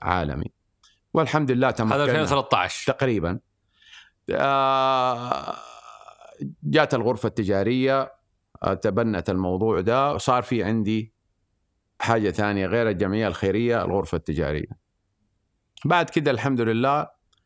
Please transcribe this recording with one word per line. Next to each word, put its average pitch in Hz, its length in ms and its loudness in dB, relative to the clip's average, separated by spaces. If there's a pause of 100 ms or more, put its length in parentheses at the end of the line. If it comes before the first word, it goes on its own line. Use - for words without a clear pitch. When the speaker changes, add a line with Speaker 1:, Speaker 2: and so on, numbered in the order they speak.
Speaker 1:
عالمي. 82 500 -2 (640)
والحمد 151 380 2
لله 127 200 2
تمكنا. 110 240 0
Speaker 2:
هذا 143 80 2
ألفين 139 180 2
وثلاثة 139 360 2
عشر. 92 360 -2
Speaker 1:
تقريبا. 107 460 0 (920)
آه، 131 1200 0 (1080)
جات 147 300 2
الغرفة 117 340 0
التجارية، 120 840 0 (500)
آه، 98 100 0
تبنت 104 560 0
الموضوع 92 520 0
ده، 131 320 2
وصار 123 300 0
في 113 200 -2
عندي 110 500 -2 (880)
حاجة 113 300 0
ثانية 101 380 0
غير 113 220 0
الجمعية 101 380 0
الخيرية، 98 580 0
الغرفة 90 300 -2
التجارية. 76 720 -6 (960)
بعد 170 240 2
كده 147 220 0
الحمد 123 300 0
لله 123 460 2 (380)